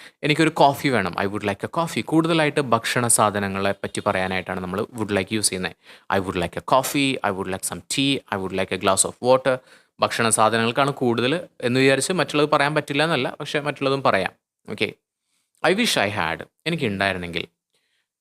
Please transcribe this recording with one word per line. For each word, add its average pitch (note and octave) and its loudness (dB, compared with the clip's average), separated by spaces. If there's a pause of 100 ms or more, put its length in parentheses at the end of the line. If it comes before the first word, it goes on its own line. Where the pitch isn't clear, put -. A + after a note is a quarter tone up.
(220)
"എനിക്കൊരു D#3 2
കോഫി D3 2
വേണം, G2 0
I - -2
would G2+ -4
like G2+ -4
a G#2+ -4
coffee." E3 -4
കൂടുതലായിട്ട് D#3+ 2
ഭക്ഷണ A#2+ 0
സാധനങ്ങളെ G2+ 2
പറ്റി - -6
പറയാനായിട്ടാണ് F#2 -2
നമ്മൾ F#2 -4
would A2 -6
like G2 0
use A2 0
ചെയ്യുന്നത്. F#2 -2 (440)
"I F#2+ 0
would F#2 -4
like F2 -4
a E2+ -10
coffee, C3+ 0 (120)
I F#2+ -4
would F#2 -6
like F#2 -8
some F2 -10
tea, C#3 -2 (160)
I F#2+ -4
would F#2 -6
like F#2+ -2
a - -10
glass F#2+ 2
of - -12 (140)
water." B2+ 4 (420)
ഭക്ഷണ A2+ 0
സാധനങ്ങൾക്കാണ് A2+ 2
കൂടുതൽ B2+ 0 (120)
എന്ന് B2 2
വിചാരിച്ച് C3+ 4
മറ്റുള്ളത് D3+ 0
പറയാൻ D3 2
പറ്റില്ല D3 0
എന്നല്ല, D#3 -2
പക്ഷേ D3+ -4
മറ്റുള്ളതും C#3 -2
പറയാം. G2 2 (380)
ഓക്കെ, G#2 -4 (760)
"I - 4
wish F#3+ 0
I - -
had," E2+ -4 (200)
എനിക്കുണ്ടായിരുന്നെങ്കിൽ. G2 -2 (720)